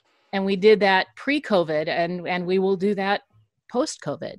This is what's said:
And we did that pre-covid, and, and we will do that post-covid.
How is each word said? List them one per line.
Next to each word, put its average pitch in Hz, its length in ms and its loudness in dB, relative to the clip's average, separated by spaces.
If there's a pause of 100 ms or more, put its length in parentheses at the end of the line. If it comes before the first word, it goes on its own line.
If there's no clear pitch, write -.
(340)
And 196 100 -2
we 196 120 0
did 202 240 6
that 190 260 2 (100)
pre-covid, 170 720 -2
and, 170 400 -4
and 180 160 -4
we 185 140 0
will 190 180 0
do 196 200 -2
that 196 260 -2 (500)
post-covid. - 680 -6